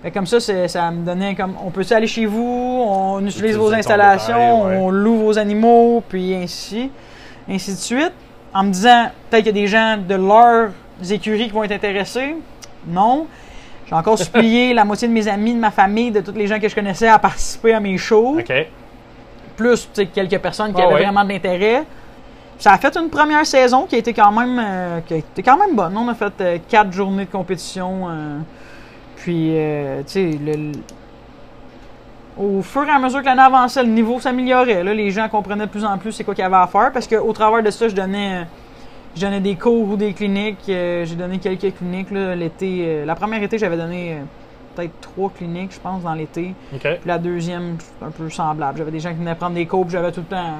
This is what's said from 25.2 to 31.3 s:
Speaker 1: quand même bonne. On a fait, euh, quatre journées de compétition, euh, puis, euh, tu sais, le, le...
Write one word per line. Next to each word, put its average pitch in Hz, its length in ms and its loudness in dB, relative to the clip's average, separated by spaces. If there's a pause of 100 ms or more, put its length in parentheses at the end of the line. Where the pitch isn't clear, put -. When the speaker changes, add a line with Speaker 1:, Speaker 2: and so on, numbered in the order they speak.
Speaker 1:
quand 262 140 6
même 381 180 2
bonne. 190 200 0
On 233 140 -2
a 233 60 -4
fait, 202 260 -4
euh, 175 160 0 (100)
quatre 208 240 4
journées 196 340 -4
de 190 60 -16
compétition, 185 760 -8
euh, 151 280 -8 (840)
puis, 160 340 -2
euh, 147 460 -4
tu 143 120 -12
sais, 170 300 -2
le, 151 100 -2
le... 151 180 -6 (1700)